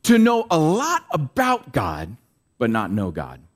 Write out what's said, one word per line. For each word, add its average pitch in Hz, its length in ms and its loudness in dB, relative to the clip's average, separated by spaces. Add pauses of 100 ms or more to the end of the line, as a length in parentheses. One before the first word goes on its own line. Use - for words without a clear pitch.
to 233 140 6
know 233 340 2
a 170 40 2
lot 247 540 0
about 233 600 -2
God, 82 440 -6 (420)
but 117 120 0
not 107 220 -2
know 98 180 -2
God. 65 300 -12 (160)